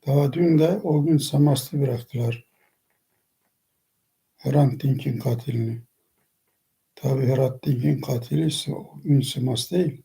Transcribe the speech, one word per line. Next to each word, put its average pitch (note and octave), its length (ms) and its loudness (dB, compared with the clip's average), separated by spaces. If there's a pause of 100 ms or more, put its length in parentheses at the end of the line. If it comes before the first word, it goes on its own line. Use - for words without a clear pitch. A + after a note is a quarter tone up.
Daha C#3+ 260 2
dün E3+ 260 4
de F3 240 2
o D3+ 220 2
gün D#3 120 4
Samas'ı C#3+ 640 2
bıraktılar. A#2+ 640 -4 (1900)
Hrant C#3 460 2
Dink'in C3+ 360 -2
katilini. A#2 640 -4 (1120)
Tabii C3+ 320 -2
Hrant C3 380 0
Dink'in C#3 360 0
katili C#3 460 -2
ise - 280 -4
o - 260 -16
gün C#3+ 200 2
Simas B2 520 -4
değil. E3+ 320 -2